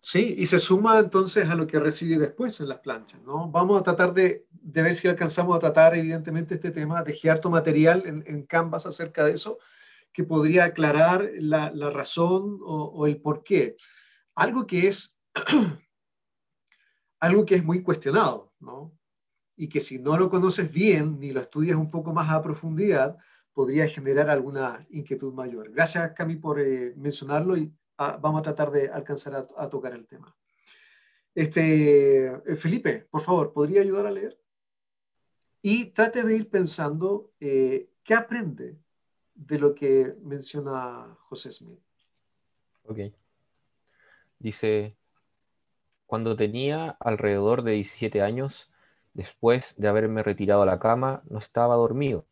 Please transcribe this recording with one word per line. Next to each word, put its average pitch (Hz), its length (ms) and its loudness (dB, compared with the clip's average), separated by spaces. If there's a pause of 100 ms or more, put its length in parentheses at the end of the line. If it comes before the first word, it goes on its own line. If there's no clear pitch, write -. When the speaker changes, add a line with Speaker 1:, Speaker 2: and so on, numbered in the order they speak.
Speaker 1:
Sí, 208 360 0
y 185 80 0
se 175 140 4
suma 208 400 4
entonces 190 500 2
a 170 60 0
lo 156 120 -2
que 156 120 0
recibí 160 360 0
después 160 460 -2
en 139 80 -8
las 127 100 -10
planchas, 113 440 -12
¿no? 156 260 -8
Vamos 180 300 4
a - 40 -4
tratar 180 300 2
de, 185 360 2
de 160 320 -4
ver 170 140 2
si 180 120 0
alcanzamos 175 480 0
a 170 40 2
tratar, 160 360 6
evidentemente, 165 600 -4
este 165 160 -6
tema. 160 320 -4
Dejé - 260 -2
harto 160 200 2
material 165 560 4
en, 156 200 -10
en 147 180 -10
Canvas 170 420 -2
acerca 160 400 -2
de 151 80 4
eso, - 260 -8 (520)
que 165 120 -4
podría 156 400 4
aclarar 165 680 2 (100)
la, 151 320 -2
la 147 200 -6
razón 180 720 -2
o, 156 220 -8
o 147 220 -4
el 147 140 -2
por 151 220 -4
qué. 143 320 0 (600)
Algo 208 300 0
que 180 220 2
es, - 320 -4 (160)
<clears throat> - 1800 -6
algo 190 260 4
que 202 100 4
es 180 80 2
muy 175 200 0
cuestionado, 147 760 0
¿no? 143 380 -18 (580)
Y 156 120 -8
que 143 140 -4
si 131 180 -8
no 147 180 0
lo 180 120 2
conoces 185 420 0
bien, 156 480 2
ni 139 120 -10
lo 131 100 -4
estudias 156 340 -2
un 156 160 -2
poco 165 220 -6
más 156 180 -2
a 156 100 0
profundidad, 160 760 -2 (360)
podría 139 340 0
generar 147 420 0
alguna 135 600 -4
inquietud 139 440 -8
mayor. 120 380 -12
Gracias, 160 420 0
Cami, 165 240 -6
por, 151 220 -4
eh, 131 360 -2
mencionarlo 147 640 -2
y, 156 140 -4 (260)
ah, 143 220 -6
vamos 156 200 -2
a 156 40 -6
tratar 151 280 -4
de 139 180 0
alcanzar 139 460 -10
a, 131 120 -10 (100)
a 143 120 -8
tocar 131 240 -10
el 117 140 -20
tema. - 280 -20 (1000)
Este, 151 920 4
eh, 127 280 -6
Felipe, 165 560 -2
por 151 100 -2
favor, 156 320 0
¿podría 156 280 2
ayudar 196 260 0
a 202 40 -4
leer? 196 280 -10 (1200)
Y 220 260 -2
trate 226 360 0
de 220 120 2
ir 220 140 -4
pensando, 175 880 -4
eh, 135 500 -2 (140)
¿qué - 100 0
aprende 196 640 -6 (560)
de 151 260 -8
lo 143 160 2
que 135 460 0
menciona 135 1000 -12
José 127 280 -16
Smith? - 280 -20 (1040)
Speaker 2:
Ok. 110 160 -12 (1400)
Dice, 107 580 -4 (1080)
"Cuando 113 320 -4
tenía 135 540 -2 (100)
alrededor 107 640 0
de 113 100 0
diecisiete 104 480 -2
años, 123 500 -4 (420)
después 117 640 0
de 104 100 0
haberme 110 360 0
retirado 101 380 2
a 98 40 6
la 92 140 2
cama, 127 500 0
no 107 100 -10
estaba 120 360 0
dormido 117 560 0